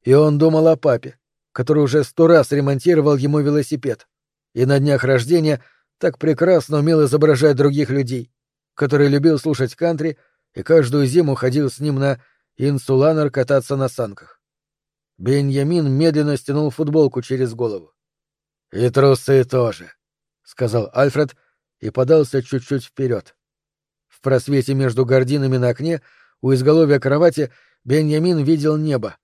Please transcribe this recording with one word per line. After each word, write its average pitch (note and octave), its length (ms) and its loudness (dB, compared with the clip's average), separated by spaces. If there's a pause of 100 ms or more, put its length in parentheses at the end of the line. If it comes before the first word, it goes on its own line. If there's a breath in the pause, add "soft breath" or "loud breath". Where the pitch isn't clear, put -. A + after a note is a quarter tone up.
И B2+ 120 2
он D3+ 240 4
думал D#3+ 300 4
о D#3+ 80 4
папе, - 440 -2 (320)
который D3 320 0
уже C#3 200 0
сто D#3+ 240 2
раз E3 240 4
ремонтировал C#3+ 640 0
ему C#3+ 240 -2
велосипед, C#3+ 680 -4 (460)
и A#2+ 120 -2
на C#3 140 2
днях C#3 240 0
рождения C3+ 600 0 (340 soft breath)
так E3 200 -4
прекрасно D#3 640 0
умел D#3 260 2
изображать C#3+ 500 2
других C#3+ 340 0
людей, B2+ 420 -6 (420)
который C#3+ 340 0
любил C#3+ 320 2
слушать C3+ 360 -4
кантри D#3+ 420 -4 (360)
и - 80 -14
каждую C#3+ 460 2
зиму C#3+ 280 0
ходил B2+ 340 -2
с - 100 -12
ним D3 160 -4
на C3+ 260 -2 (360 soft breath)
Инсуланер C#3 760 0
кататься C3+ 440 -2
на C3+ 120 -4
санках. - 540 -10 (760)
Беньямин C#3 760 -2
медленно D3 460 0
стянул D3 320 -4
футболку D3 520 0
через B2+ 320 -6
голову. G#2+ 400 -8 (760)
«И A#2+ 180 -2
трусы C3+ 560 2
тоже», — A#2 480 -6 (500)
сказал A2+ 500 -4
Альфред C#3 420 -2 (440)
и G#2+ 100 -10
подался C3+ 540 0
чуть-чуть B2+ 420 -6
вперёд. A#2+ 500 -8 (720)
В - 140 -20
просвете C3+ 520 -2
между C3 320 0
гардинами C3 520 0
на B2 120 0
окне D#3 320 -6 (400 soft breath)
у C3 120 0
изголовья C#3+ 460 2
кровати D3 520 0 (320 soft breath)
Беньямин D3+ 600 0
видел D3+ 340 0
небо. C3+ 460 -6